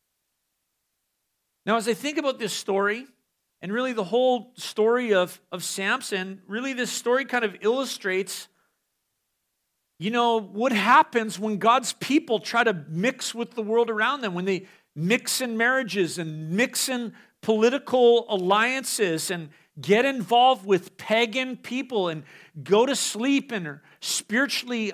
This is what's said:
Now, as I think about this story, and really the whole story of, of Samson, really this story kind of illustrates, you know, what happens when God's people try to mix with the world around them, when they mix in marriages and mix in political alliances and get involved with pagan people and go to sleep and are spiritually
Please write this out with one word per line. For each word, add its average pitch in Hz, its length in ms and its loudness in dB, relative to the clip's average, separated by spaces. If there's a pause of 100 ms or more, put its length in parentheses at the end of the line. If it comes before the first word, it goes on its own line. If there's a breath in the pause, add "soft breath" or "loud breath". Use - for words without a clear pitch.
(1700)
Now, 220 120 2
as 220 100 -2
I 233 60 0
think 285 240 -4
about 262 220 -2
this 202 140 -6
story, 202 520 -2 (560)
and 185 100 -10
really 254 220 -2
the 220 100 -2
whole 247 520 0
story 226 580 0
of, 180 260 2 (120)
of 175 120 -10
Samson, 190 840 -4
really 247 260 -6
this 247 180 -4
story 247 340 0
kind 240 200 0
of 196 160 -6
illustrates, 196 840 -2 (1500)
you 190 140 -4
know, 240 280 2
what 208 340 -2
happens 220 680 2
when 214 180 -2
God's 233 360 2
people 254 460 0
try 233 240 0
to 185 260 0
mix 214 440 -2
with 233 180 -6
the 233 100 -6
world 226 280 2
around 233 320 -2
them, 202 120 -4
when 180 120 -4
they 185 220 -2 (260 loud breath)
mix 190 460 -2
in 233 180 -4
marriages 214 600 0
and 156 340 -8
mix 247 380 0
in 240 240 -4 (280 loud breath)
political 240 880 4
alliances 202 1000 0
and 165 180 -8 (300 soft breath)
get 202 260 4
involved 247 600 4
with 190 320 0
pagan 233 580 0
people 247 540 -4
and 156 140 -6 (380 loud breath)
go 208 240 4
to 269 100 0
sleep 247 560 -2
and 185 160 -6
are 147 140 -12 (200 soft breath)
spiritually 233 920 -2